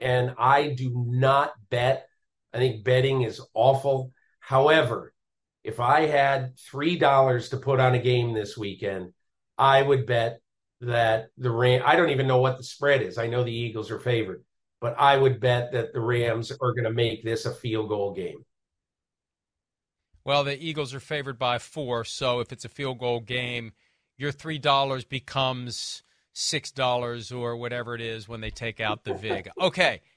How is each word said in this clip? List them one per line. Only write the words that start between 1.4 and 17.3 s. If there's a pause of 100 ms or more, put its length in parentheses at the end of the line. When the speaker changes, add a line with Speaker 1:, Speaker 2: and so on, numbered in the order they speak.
Speaker 1:
bet. (440)
I
think
betting
is (140)
awful. (300)
However, (500)
if
I
had
three
dollars
to
put
on
a
game
this
weekend, (440)
I
would
bet (400)
that
the
Ram-,
I
don't
even
know
what
the
spread
is.
I
know
the
Eagles
are
favored, (380)
but
I
would
bet
that
the
Rams
are
gonna
make
this